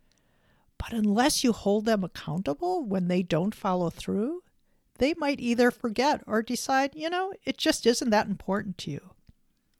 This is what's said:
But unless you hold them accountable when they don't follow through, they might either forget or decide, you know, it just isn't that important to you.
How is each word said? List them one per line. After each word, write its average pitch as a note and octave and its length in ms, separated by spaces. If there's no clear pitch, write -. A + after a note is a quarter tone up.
But - 160
unless A3 500
you A#3+ 100
hold G#3 320
them A3 180
accountable C#4 800
when F#3+ 240
they F3+ 160
don't F3+ 320
follow F3+ 340
through, A3+ 540
they C#4+ 160
might D4 260
either A#3+ 320
forget A#3+ 560
or G#3+ 140
decide, C4+ 540
you D#4 140
know, F#4 240
it - 120
just - 280
isn't A#3+ 240
that G#3 180
important G3+ 520
to D#3+ 120
you. - 200